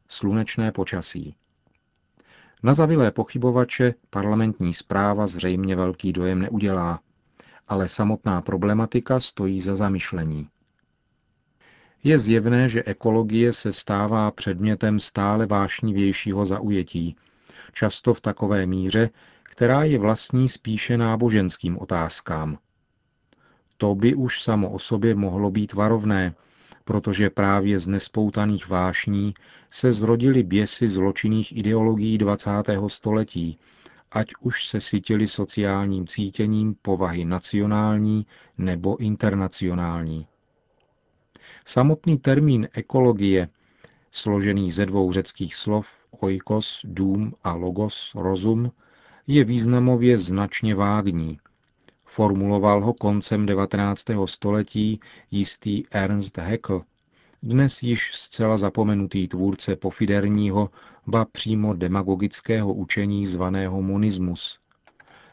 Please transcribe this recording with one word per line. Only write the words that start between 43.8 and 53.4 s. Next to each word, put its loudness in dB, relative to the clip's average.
složený 0
ze 0
dvou 0
řeckých -4
slov -4
oikos, -4
dům, -2
a -2
logos, -6
rozum, 0
je 4
významově 4
značně -2
vágní. 0
Formuloval 2
ho 0
koncem 0